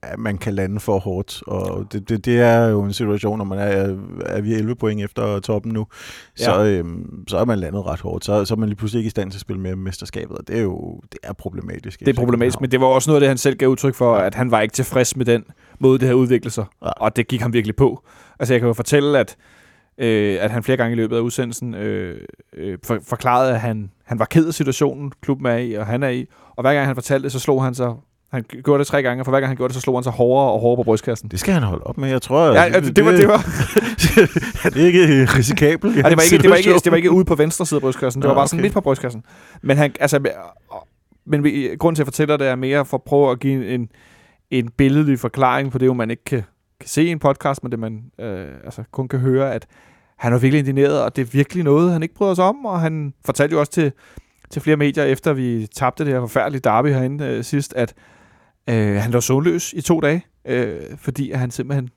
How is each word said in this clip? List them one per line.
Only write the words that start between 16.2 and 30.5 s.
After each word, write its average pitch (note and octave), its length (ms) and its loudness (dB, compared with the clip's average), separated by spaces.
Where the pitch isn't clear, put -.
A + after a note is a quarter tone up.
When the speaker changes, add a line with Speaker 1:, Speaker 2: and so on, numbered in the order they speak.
Speaker 2:
sig, A2 120 -6
Speaker 1:
Ja. - 60 -4
Speaker 2:
og - 260 -2
det A#2 120 -2
gik A#2+ 120 -2
ham A#2+ 120 -2
virkelig A2 240 -2
på. - 280 0
Altså, B2+ 160 0
jeg A#2 60 2
kan A#2+ 60 0
jo A#2+ 60 2
fortælle, C#3+ 460 2
at, A2 180 -2
øh, G#2 420 0
at G#2+ 100 0
han A2+ 120 -4
flere C3 140 0
gange A#2 160 0
i A#2+ 40 -2
løbet A2+ 200 -2
af A#2 40 0
udsendelsen, A#2+ 540 -6
øh, G2 460 -8
øh, F#2 280 -10
for-, A2+ 140 -4
forklarede, B2 440 0
at A#2 80 -2
han, G#2+ 300 -6
han A#2 140 -6
var A2 60 0
ked D#3+ 220 4
af E3 80 -4
situationen, C#3 580 -2
klubben C#3 240 -2
er A#2+ 100 2
i, A#2+ 180 -4
og G#2 120 -6
han A#2+ 160 -2
er C#3 60 -2
i, B2+ 180 -4
og B2 60 -8
hver C3+ 120 4
gang C#3 120 0
han C3+ 100 -2
fortalte C3+ 280 -2
det, C#3 80 -6
så B2+ 60 -6
slog C3+ 260 0
han B2+ 100 -2
sig... B2 200 -4
Han B2 120 -6
gjorde C#3+ 140 4
det C#3+ 80 0
tre C#3+ 160 0
gange, B2+ 180 -2
og C3 40 -6
for C3 80 -2
hver C3+ 80 4
gang C3+ 80 -2
han C3 80 -4
gjorde B2+ 120 -2
det, C3 60 -4
så B2+ 60 -8
slog B2+ 160 -2
han B2 80 -2
sig B2 80 -2
hårdere B2+ 400 4